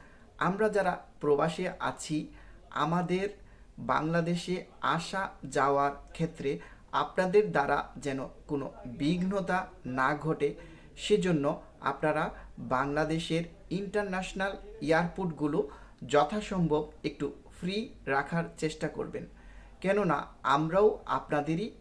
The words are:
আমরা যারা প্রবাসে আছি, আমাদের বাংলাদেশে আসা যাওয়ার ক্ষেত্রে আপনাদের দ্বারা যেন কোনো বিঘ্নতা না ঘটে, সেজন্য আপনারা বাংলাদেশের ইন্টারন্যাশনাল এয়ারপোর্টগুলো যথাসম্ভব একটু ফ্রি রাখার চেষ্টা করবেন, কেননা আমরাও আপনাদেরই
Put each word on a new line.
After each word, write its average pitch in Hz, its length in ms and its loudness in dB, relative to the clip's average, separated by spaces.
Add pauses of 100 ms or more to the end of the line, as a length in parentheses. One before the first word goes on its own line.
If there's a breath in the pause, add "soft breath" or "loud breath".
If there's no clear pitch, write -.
(400 loud breath)
আমরা 196 300 2
যারা 190 240 2 (260)
প্রবাসে 151 460 2 (160)
আছি, 131 360 -4 (680 loud breath)
আমাদের 175 440 2 (600 soft breath)
বাংলাদেশে 165 680 0 (400)
আসা 190 260 -4 (340)
যাওয়ার 139 380 4 (200)
ক্ষেত্রে 160 380 -2 (420 loud breath)
আপনাদের 185 580 4
দ্বারা 143 260 2 (280)
যেন 135 140 -2 (280)
কোনো 143 180 -2 (320)
বিঘ্নতা 180 600 0 (400)
না 131 180 4
ঘটে, 143 340 0 (480 loud breath)
সেজন্য 175 480 4 (440)
আপনারা 151 340 0 (520 loud breath)
বাংলাদেশের 156 680 0 (360)
ইন্টারন্যাশনাল 190 760 -2 (280)
এয়ারপোর্টগুলো 160 800 2 (500 loud breath)
যথাসম্ভব 160 760 4 (200)
একটু - 220 -4 (320)
ফ্রি 185 180 -4 (320)
রাখার 143 380 0 (120)
চেষ্টা 156 320 -2
করবেন, - 360 -6 (560 loud breath)
কেননা 185 360 2 (380)
আমরাও 165 320 4 (300)
আপনাদেরই 156 500 -2 (140)